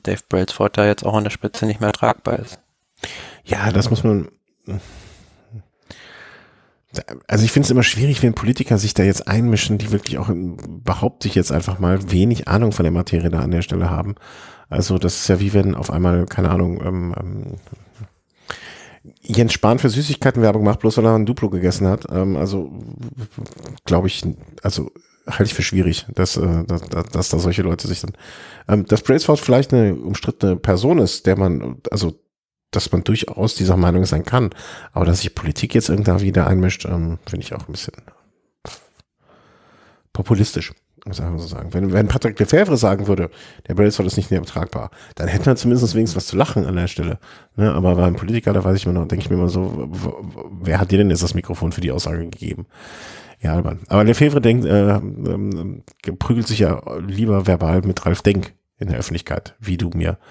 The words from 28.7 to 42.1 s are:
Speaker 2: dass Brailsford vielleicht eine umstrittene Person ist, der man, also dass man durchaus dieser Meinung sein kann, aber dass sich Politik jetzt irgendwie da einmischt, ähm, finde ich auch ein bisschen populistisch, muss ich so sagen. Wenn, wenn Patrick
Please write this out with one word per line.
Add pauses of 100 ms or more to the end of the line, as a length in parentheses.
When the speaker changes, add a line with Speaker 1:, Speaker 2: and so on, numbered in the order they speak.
Speaker 2:
dass
Brailsford
vielleicht
eine
umstrittene
Person
ist,
der
man, (120)
also (560)
dass
man
durchaus
dieser
Meinung
sein
kann, (420)
aber
dass
sich
Politik
jetzt
irgendwie
da
einmischt,
ähm,
finde
ich
auch
ein
bisschen (2250)
populistisch, (340)
muss
ich
so
sagen.
Wenn,
wenn
Patrick